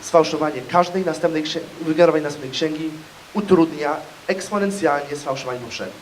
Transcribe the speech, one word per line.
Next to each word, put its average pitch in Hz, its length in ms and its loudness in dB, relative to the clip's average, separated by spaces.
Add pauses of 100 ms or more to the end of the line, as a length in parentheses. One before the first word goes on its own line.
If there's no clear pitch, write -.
sfałszowanie 156 600 2
każdej 175 440 0
następnej 160 380 0
księ-, 156 160 -4 (220)
wygenerowanie 160 420 4
następnej 143 280 -6
księgi 156 380 -2 (440)
utrudnia 160 640 2 (320)
eksponencjalnie 165 880 0
sfałszowanie 131 440 -6
poprzedniej. 110 420 -10